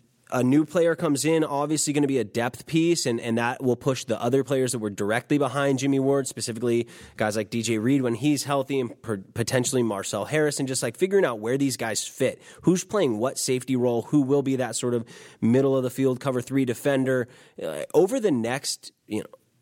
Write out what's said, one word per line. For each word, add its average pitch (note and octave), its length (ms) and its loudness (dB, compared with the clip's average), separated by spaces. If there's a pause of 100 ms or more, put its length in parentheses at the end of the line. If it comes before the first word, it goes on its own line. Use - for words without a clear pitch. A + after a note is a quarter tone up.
(300)
a B2 120 0
new C#3+ 240 4
player E3 280 2
comes D3 300 0
in, D#3+ 180 2
obviously D3 520 -2
gonna D3 120 2
be C3+ 120 0
a A2 60 0
depth A#2 420 -4
piece, D#3+ 400 2
and, A#2 120 0
and A#2 200 -2
that A#2+ 240 -2
will B2 140 2
push C3 280 -2
the A2 160 -4
other C3 240 2
players C3 280 0
that B2 80 -4
were G#2+ 100 -4
directly G#2+ 480 0
behind C#3 400 0
Jimmy C#3 220 2
Ward, C3+ 260 2
specifically A#2 600 -2 (300)
guys G#2+ 180 0
like G#2+ 140 -2
D A#2 140 -4
J A2 160 0
Reed C3 240 2
when A#2 140 0
he's C#3+ 280 0
healthy, C#3 340 -2
and A#2 220 -6
per-, G#2 320 -6
potentially B2 500 0
Marcel G#2 440 -2
Harris, D3 320 0
and C#3 100 -2
just, C3 140 -4
like, A#2+ 160 -6
figuring F#3+ 260 4
out A#2+ 160 -2
where A#2+ 160 0
these C#3 220 0
guys A2+ 280 -4
fit, - 360 -4 (220)
who's F3 200 2
playing D3 320 0
what B2 220 -2
safety B2+ 360 -2
role, A#2+ 280 2
who D3+ 180 2
will C#3 220 2
be C3+ 140 -2
that A#2+ 200 -4
sort B2 160 -2
of A2+ 140 -2 (340)
middle C3+ 380 4
of B2+ 40 0
the B2 60 -2
field C3 320 0
cover B2 220 -2
three C3+ 240 0
defender. C3 600 0 (360)
Uh, D2+ 220 -6 (100)
over G3 260 4
the G#3 100 2
next, B2 600 -4 (140)
you G#2+ 140 -4
know, - 60 -12 (360)